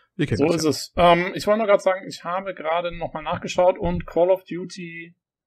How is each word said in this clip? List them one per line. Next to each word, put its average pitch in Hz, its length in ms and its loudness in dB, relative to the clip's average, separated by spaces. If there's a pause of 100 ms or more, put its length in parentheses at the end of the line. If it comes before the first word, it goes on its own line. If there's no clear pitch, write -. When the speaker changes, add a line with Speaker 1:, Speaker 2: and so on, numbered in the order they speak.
(160)
Speaker 1:
Wir 156 120 -2
kennen 110 100 -2
Speaker 2:
So 135 100 2
Speaker 1:
das 165 180 0
Speaker 2:
ist - 300 -2
Speaker 1:
ja. 175 180 6
Speaker 2:
es. 175 60 4
Ähm, 175 160 -4
ich - 120 -8
wollte 214 120 4
nur 226 80 -2
gerade 240 160 6
sagen, 190 240 -2
ich - 160 -12
habe 185 300 -6
gerade 170 440 -2
nochmal 156 260 -8
nachgeschaut 180 540 0
und 175 280 -2
Call 175 240 2
of 185 160 2
Duty, 170 680 -12 (320)